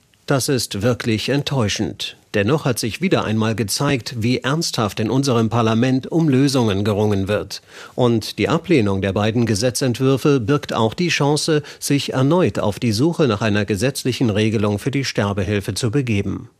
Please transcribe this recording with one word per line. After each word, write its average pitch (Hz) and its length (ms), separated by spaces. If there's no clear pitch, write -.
Das 139 240
ist 110 320
wirklich 117 480
enttäuschend. 120 880
Dennoch 107 300
hat 123 140
sich 113 200
wieder 165 240
einmal 110 320
gezeigt, 127 640
wie 120 220
ernsthaft 127 600
in 110 100
unserem 120 400
Parlament 117 640
um 160 160
Lösungen 127 560
gerungen 104 460
wird. 98 320
Und 120 420
die 98 120
Ablehnung 117 520
der 98 120
beiden 110 320
Gesetzentwürfe 131 960
birgt 143 320
auch 110 200
die 180 140
Chance, 147 560
sich - 320
erneut 139 480
auf 101 180
die 120 140
Suche 147 380
nach 101 120
einer 104 220
gesetzlichen 117 680
Regelung 104 500
für 139 120
die 139 140
Sterbehilfe 101 680
zu 107 180
begeben. 104 580